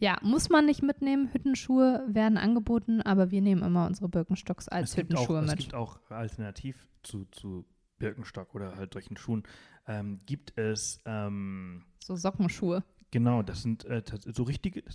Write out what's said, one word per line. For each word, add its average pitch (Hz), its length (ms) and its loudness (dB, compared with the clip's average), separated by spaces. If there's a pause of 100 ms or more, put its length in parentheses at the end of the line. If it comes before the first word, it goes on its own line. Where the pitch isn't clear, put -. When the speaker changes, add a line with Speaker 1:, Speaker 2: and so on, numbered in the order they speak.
Speaker 1:
Ja, 196 200 2
muss 240 300 2
man 302 160 8
nicht 294 160 2
mitnehmen. 277 500 2
Hüttenschuhe 262 760 4
werden 220 300 4
angeboten, 226 640 2
aber 190 280 4
wir 196 100 2
nehmen 190 220 4
immer 175 240 4
unsere 180 220 -2
Birkenstocks 175 580 -2
als - 240 -4
Speaker 2:
Es - 60 -8
gibt 170 180 0
auch, 139 60 2
Speaker 1:
Hüttenschuhe 156 240 0
Speaker 2:
es 151 80 0
Speaker 1:
mit. 156 80 -2
Speaker 2:
gibt 139 140 -8
auch 117 260 -8 (100)
alternativ 113 800 -10 (160)
zu, 98 220 -10
zu 92 380 -12 (340)
Birkenstock 104 580 -8
oder 98 180 -8
halt 95 200 -10
solchen 98 220 -12
Schuhen, 110 280 -4 (420)
ähm, 104 400 -8
gibt - 320 -10
es, 110 460 -4
ähm, 98 800 -8 (180)
Speaker 1:
So 185 140 -8
Sockenschuhe. 180 680 0 (300)
Speaker 2:
Genau, 120 300 4
das 95 200 -8
sind, 113 220 -4
äh, 120 180 -4
tats-, - 320 -12
so 127 80 -2
richtige, 143 400 -4 (120)